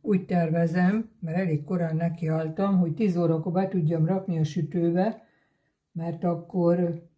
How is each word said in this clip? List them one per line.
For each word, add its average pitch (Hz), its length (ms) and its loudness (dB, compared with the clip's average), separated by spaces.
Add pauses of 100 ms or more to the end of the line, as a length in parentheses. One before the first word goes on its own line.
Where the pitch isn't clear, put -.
Úgy 190 240 0
tervezem, 175 840 2 (100)
mert 165 180 -4
elég 160 260 0
korán 170 320 -2
nekiálltam, 165 800 0
hogy 165 160 2
tíz 185 240 0
órakor 165 340 0
be 190 160 0
tudjam 160 380 0
rakni 185 340 -2
a 156 40 2
sütőbe, 170 800 -2 (680)
mert 165 320 -8
akkor 170 840 0 (100)